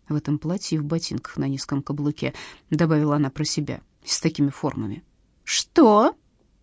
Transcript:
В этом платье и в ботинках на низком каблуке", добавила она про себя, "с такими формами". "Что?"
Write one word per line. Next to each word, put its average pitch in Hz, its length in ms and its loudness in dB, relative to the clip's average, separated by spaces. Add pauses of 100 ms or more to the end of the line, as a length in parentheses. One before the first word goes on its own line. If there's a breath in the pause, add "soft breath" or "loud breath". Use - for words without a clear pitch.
(100)
В 151 60 -2
этом 147 220 -2
платье 165 380 -4
и - 40 -2
в 143 40 -4
ботинках 151 520 -6
на 143 100 -2
низком 139 360 -4
каблуке", 143 520 -4 (340 loud breath)
добавила 151 460 2
она 143 160 2
про 151 140 -6
себя, 147 360 -4 (240)
"с - 160 -4
такими 143 280 0
формами". 110 560 -6 (400)
"Что?" 233 720 6 (460)